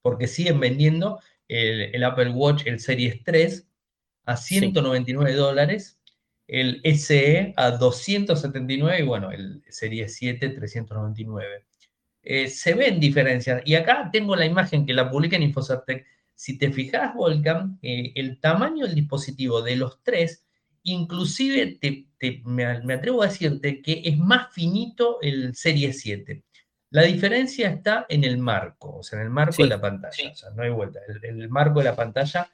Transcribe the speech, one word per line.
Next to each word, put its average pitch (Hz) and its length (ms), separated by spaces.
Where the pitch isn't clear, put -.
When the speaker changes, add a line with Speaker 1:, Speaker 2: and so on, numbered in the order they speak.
Speaker 1:
porque 151 260
siguen 170 320
vendiendo 151 600
el, 110 460
el 123 80
Apple 127 280
Watch, 143 360
el 120 140
Series 123 420
tres, 165 460
a 120 140
Speaker 2:
Sí. - 200
Speaker 1:
ciento 196 220
noventa 127 300
y 127 40
nueve 139 200
dólares, 143 680
el 127 360
S 151 320
E 151 440
a 123 140
doscientos 151 680
setenta 131 320
y 135 60
nueve 170 220
y, - 20
bueno, 107 280
el 95 380
Series 110 480
siete, 123 320
trescientos 107 480
noventa 107 240
y 110 60
nueve. 101 400
Eh, 131 260
se - 240
ven 220 260
diferencias, 131 680
y 151 80
acá 202 360
tengo 208 240
la 170 120
imagen 160 400
que 127 80
la 127 160
publica 165 260
en 165 60
Infocertec. 131 640
Si - 220
te 135 160
fijas, 135 420
Volcan, 165 680
eh, 123 320
el 131 260
tamaño 254 460
del 175 80
dispositivo 135 680
de 120 160
los 127 260
tres, 170 440
inclusive 180 960
te, 139 260
te, 123 300
me, 123 360
me 127 120
atrevo 233 280
a 202 40
decirte 143 560
que 160 220
es 151 120
más 208 380
finito 233 680
el 135 340
Serie 143 380
siete. 101 520
La 143 120
diferencia 226 680
está 208 400
en 147 160
el 123 140
marco, 98 600
o - 40
sea, - 160
en 110 80
el 113 40
marco 151 220
Speaker 2:
Sí, 160 120
Speaker 1:
de 135 40
la 104 120
pantalla, 98 340
Speaker 2:
sí. 139 140
Speaker 1:
o - 60
sea, 98 160
no 107 120
hay 120 80
vuelta. 104 380
El, 107 340
el 101 80
marco 147 300
de 135 60
la 113 100
pantalla 135 580